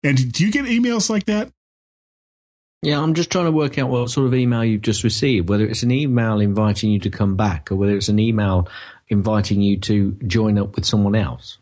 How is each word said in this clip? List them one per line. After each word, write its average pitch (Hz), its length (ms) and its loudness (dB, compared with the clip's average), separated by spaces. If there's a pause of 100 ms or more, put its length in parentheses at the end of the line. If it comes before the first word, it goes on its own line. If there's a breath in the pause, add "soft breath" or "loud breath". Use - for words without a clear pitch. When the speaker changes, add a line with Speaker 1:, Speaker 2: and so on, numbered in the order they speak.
Speaker 1:
And 131 280 0
do 165 140 0
you 214 60 0
get 277 140 -2
emails 233 440 0
like 208 160 0
that? 214 260 -2 (1300)
Speaker 2:
Yeah, 147 180 0
I'm 160 140 2
just 170 160 -2
trying 180 140 0
to 165 60 2
work 147 280 0
out 131 100 0
what 123 220 -2
sort 135 160 0
of 123 80 2
email 120 280 2
you've 110 200 0
just 110 200 -2
received, 110 460 0
whether 104 160 2
it's 110 160 -4
an 120 80 0
email 120 500 0
inviting 104 520 0
you 101 80 2
to 101 100 -2
come 98 260 0
back 95 360 -2
or 98 40 -2
whether 101 220 2
it's 98 100 -4
an 107 120 2
email 101 480 2 (400 loud breath)
inviting 104 560 0
you 101 140 2
to 98 340 0 (160)
join 107 320 2
up 98 160 -4
with - 100 -4
someone 101 300 2
else. - 460 -4